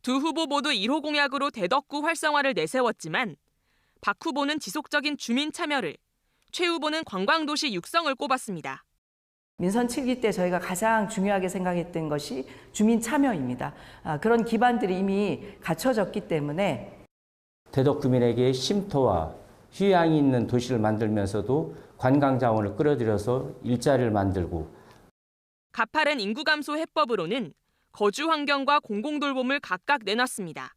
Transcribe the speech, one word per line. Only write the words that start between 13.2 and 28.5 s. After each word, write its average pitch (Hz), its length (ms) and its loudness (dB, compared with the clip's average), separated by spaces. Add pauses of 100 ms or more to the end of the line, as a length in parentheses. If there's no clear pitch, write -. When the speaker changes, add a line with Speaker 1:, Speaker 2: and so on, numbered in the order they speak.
Speaker 2:
아, 151 160 -4
그런 226 260 4
기반들이 220 520 2
이미 196 460 0 (180)
갖춰졌기 202 640 -2
때문에 147 800 -4 (680)
Speaker 3:
대덕 139 280 2
구민에게 123 540 4
쉼터와 131 840 0 (360)
휴양이 170 460 4
있는 131 300 4
도시를 120 320 0
만들면서도 107 960 0 (220)
관광 135 420 4
자원을 110 360 2
끌어들여서 120 760 0 (120)
일자리를 123 460 2
만들고. 95 640 0 (1000)
Speaker 1:
가파른 285 480 0
인구 214 240 -4
감소 302 320 -2
해법으로는 240 800 -2 (380)
거주 262 400 0
환경과 285 480 2